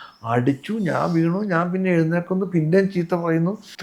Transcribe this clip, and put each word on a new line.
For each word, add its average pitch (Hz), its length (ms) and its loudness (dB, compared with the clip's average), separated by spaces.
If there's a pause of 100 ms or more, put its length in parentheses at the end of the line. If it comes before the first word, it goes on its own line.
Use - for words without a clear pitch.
(240)
അടിച്ചു, 127 480 0
ഞാൻ 170 400 -2
വീണു, 170 300 2
ഞാൻ 175 300 0
പിന്നെ 185 180 0
എഴുന്നേക്കുന്നു, 175 560 0
പിന്നെയും 185 460 2
ചീത്ത 175 220 -2
പറയുന്നു. 170 440 0 (240)